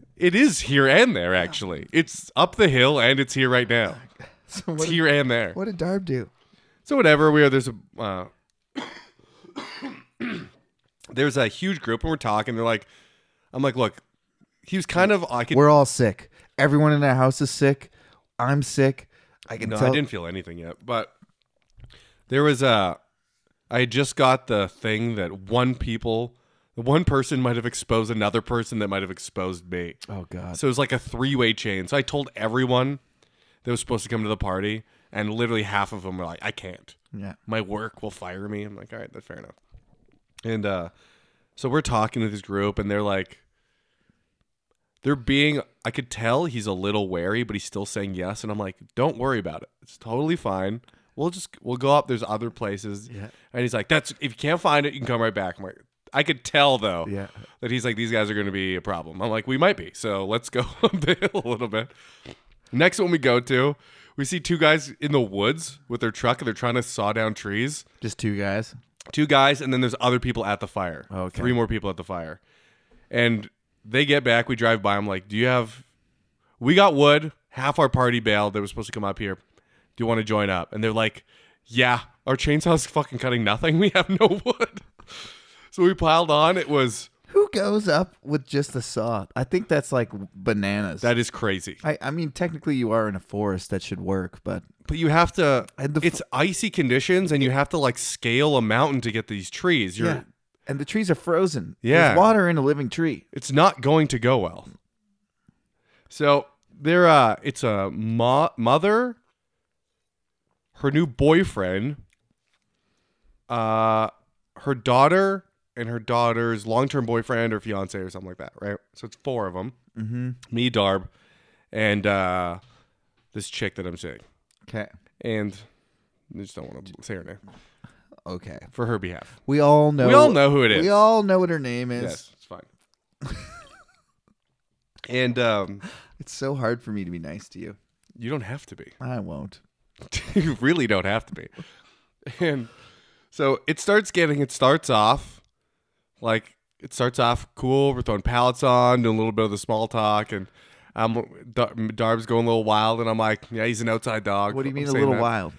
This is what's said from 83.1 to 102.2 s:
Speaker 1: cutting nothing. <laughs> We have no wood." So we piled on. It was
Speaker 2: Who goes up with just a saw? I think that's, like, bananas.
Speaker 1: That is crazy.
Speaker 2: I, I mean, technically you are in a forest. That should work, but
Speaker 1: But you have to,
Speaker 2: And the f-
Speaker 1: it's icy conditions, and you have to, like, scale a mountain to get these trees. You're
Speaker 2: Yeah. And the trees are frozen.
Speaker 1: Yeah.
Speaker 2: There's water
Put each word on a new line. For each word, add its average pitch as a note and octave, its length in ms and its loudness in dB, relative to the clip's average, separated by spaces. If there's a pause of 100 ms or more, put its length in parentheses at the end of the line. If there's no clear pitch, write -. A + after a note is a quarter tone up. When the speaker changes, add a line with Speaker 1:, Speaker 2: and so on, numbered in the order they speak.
Speaker 1:
cutting A#2+ 240 0
nothing. C3 340 2
<laughs> - 0 -
We G3 120 4
have F3+ 180 2
no G3 360 2
wood." - 360 -4 (920)
So F#3 140 0
we F3+ 100 6
piled D#3+ 380 4
on. D#3 240 4
It E3 120 -4
was C3+ 420 0 (180)
Speaker 2:
Who G#4 240 4
goes G#3 340 0
up E3+ 380 0
with C#3+ 220 -2
just C#3+ 280 -4
a B2+ 80 -4
saw? A2 440 -4 (100)
I A#2+ 80 -2
think - 240 -2
that's, D3 240 0
like, A#2+ 160 0 (260)
bananas. G2+ 680 -2
Speaker 1:
That A#2+ 160 2
is A#2+ 120 -2
crazy. F#2+ 540 -6
Speaker 2:
I, D#3 160 -4
I C3+ 100 -8
mean, D#3 220 -6
technically D#3+ 440 -4
you A#2 160 0
are A2 160 0
in G2+ 60 -6
a F#2 60 -8
forest. G2+ 500 -4
That F#2+ 120 -4
should F#2 180 -10
work, F#2 420 -4
but F#2+ 200 -8 (260)
Speaker 1:
But D3+ 80 -4
you E3 120 0
have E3 260 4
to, C#3+ 320 2 (100)
Speaker 2:
And C#3 180 -6
the D#3 60 0
f- D3+ 60 -2
Speaker 1:
it's - 160 -2 (100)
icy F3 380 -2
conditions, D#3+ 600 0
and D3 120 2
you B2+ 80 2
have C#3 200 0
to, F3 80 -2
like, C3 200 0
scale C3+ 580 0
a B2 60 2
mountain B2 400 2
to A#2 100 -4
get G#2+ 160 -6
these G2 220 -8
trees. A2 480 -2
You're C#3 100 0
Speaker 2:
Yeah. D3+ 120 -2 (480)
And C#3 120 -6
the C#3+ 60 -6
trees G#3+ 240 -2
are D#3+ 40 4
frozen. D#3+ 680 -2
Speaker 1:
Yeah. D3+ 260 6
Speaker 2:
There's A2+ 100 6
water G3+ 300 6